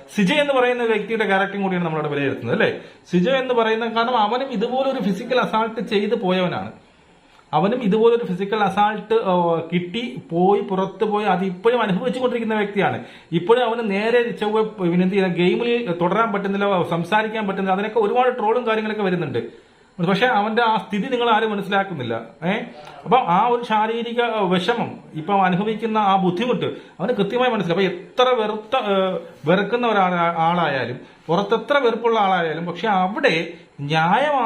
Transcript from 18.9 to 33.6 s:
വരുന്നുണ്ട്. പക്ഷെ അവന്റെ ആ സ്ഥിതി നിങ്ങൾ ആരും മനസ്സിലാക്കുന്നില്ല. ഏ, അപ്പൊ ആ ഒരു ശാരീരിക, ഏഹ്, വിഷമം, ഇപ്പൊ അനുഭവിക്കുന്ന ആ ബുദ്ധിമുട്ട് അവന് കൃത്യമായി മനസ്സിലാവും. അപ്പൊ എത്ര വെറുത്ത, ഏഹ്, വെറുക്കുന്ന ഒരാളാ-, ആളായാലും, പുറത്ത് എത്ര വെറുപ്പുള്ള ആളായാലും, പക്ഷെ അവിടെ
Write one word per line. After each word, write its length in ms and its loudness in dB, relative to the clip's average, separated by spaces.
വരുന്നുണ്ട്. 360 -2
പക്ഷെ 180 2
അവന്റെ 360 2
ആ 140 2
സ്ഥിതി 300 -4
നിങ്ങൾ 240 0
ആരും 200 2
മനസ്സിലാക്കുന്നില്ല. 720 -2
ഏ, 80 0
അപ്പൊ 140 4
ആ 320 2
ഒരു 120 0
ശാരീരിക, 600 -2
ഏഹ്, 220 0
വിഷമം, 540 -2
ഇപ്പൊ 200 -2
അനുഭവിക്കുന്ന 640 0
ആ 180 4
ബുദ്ധിമുട്ട് 480 0
അവന് 120 -2
കൃത്യമായി 380 2
മനസ്സിലാവും. 360 0
അപ്പൊ 100 -2
എത്ര 440 0
വെറുത്ത, 360 -4
ഏഹ്, 420 0
വെറുക്കുന്ന 400 2
ഒരാളാ-, 500 2
ആളായാലും, 640 0
പുറത്ത് 280 2
എത്ര 240 0
വെറുപ്പുള്ള 420 2
ആളായാലും, 460 0
പക്ഷെ 220 -4
അവിടെ 640 0